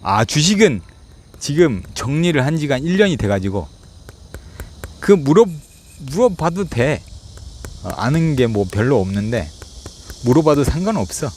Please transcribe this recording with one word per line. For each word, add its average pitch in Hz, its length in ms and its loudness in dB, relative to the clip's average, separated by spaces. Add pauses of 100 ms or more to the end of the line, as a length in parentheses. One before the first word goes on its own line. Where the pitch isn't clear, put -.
아, 98 220 2
주식은 156 580 2 (580)
지금 143 440 2 (100)
정리를 147 520 0
한 160 120 0
지가 143 200 0
일 170 200 -2
년이 190 200 2
돼가지고, 98 500 -2 (1300)
그 - 140 2
물어-, 165 320 6 (540)
물어봐도 175 680 -2
돼. 135 360 -2 (840)
어, - 60 -10
아는 147 460 0
게 123 120 2
뭐 107 240 0
별로 117 300 2
없는데, 101 480 -4 (760)
물어봐도 147 380 4
상관없어. 160 720 -4